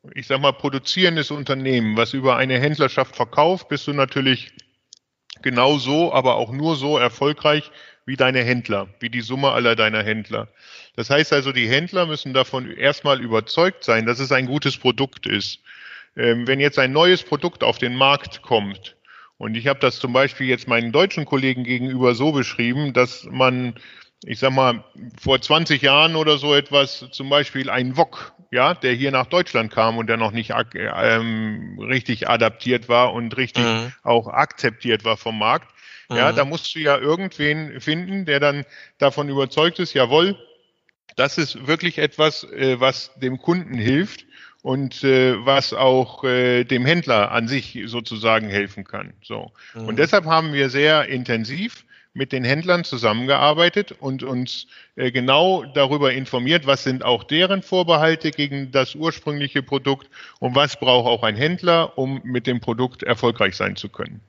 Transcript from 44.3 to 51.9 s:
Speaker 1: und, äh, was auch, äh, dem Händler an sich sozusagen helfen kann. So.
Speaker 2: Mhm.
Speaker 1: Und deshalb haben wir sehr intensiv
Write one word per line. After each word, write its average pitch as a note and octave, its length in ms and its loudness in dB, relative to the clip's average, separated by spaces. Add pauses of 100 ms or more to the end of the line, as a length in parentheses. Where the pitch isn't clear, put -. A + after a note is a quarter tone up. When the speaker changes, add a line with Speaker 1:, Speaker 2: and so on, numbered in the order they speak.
Speaker 1:
und, C3+ 420 -6
äh, B2+ 420 4
was C3+ 280 2
auch, B2+ 500 2
äh, B2 400 2
dem B2 220 0
Händler C3+ 460 2
an A2+ 160 0
sich B2+ 380 -6
sozusagen A2+ 600 -2
helfen G2+ 380 -4
kann. G2 360 -14
So. - 300 -14 (220)
Speaker 2:
Mhm. A2+ 140 -12
Speaker 1:
Und A2+ 120 -4
deshalb E3 260 2
haben D#3+ 280 2
wir C#3 160 2
sehr D3 400 2
intensiv B2+ 760 -6 (300)